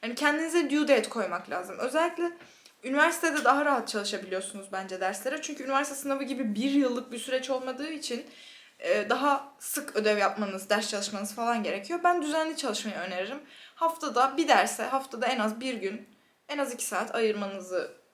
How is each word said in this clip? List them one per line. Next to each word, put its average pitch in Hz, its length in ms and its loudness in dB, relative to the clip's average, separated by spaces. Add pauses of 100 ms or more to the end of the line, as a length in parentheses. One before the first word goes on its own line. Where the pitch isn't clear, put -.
yani 233 120 -4
kendinize 311 560 2
due 294 180 2
date 226 200 6
koymak 180 420 -4
lazım. 180 280 -6
Özellikle 339 540 0 (520)
üniversitede 302 600 2
daha 269 200 6
rahat 269 240 2
çalışabiliyorsunuz 196 840 -6
bence 190 280 -8
derslere. 226 420 -2
Çünkü 285 220 -8
üniversite 277 320 0
sınavı 277 280 -2
gibi 247 300 -2
bir 254 160 2
yıllık 254 420 2
bir 233 60 -8
süreç 262 320 -4
olmadığı 262 400 -4
için, 294 360 -6 (520)
e, 208 320 2
daha 269 480 2
sık - 380 -4
ödev 208 220 4
yapmanız, 196 520 0
ders 214 200 2
çalışmanız 208 440 -4
falan 233 280 0
gerekiyor. 202 420 -2
Ben 349 180 4
düzenli 311 340 -2
çalışmayı 214 400 -4
öneririm. 190 420 -6 (360)
Haftada 277 600 2
bir 311 120 2
derse, 214 340 6
haftada 247 440 -2
en 254 120 0
az 220 220 0
bir 254 140 -4
gün, 202 340 -8 (400)
en 294 100 -4
az 254 160 -2
iki 233 100 -8
saat 214 300 -4
ayırmanızı 196 760 -2 (220)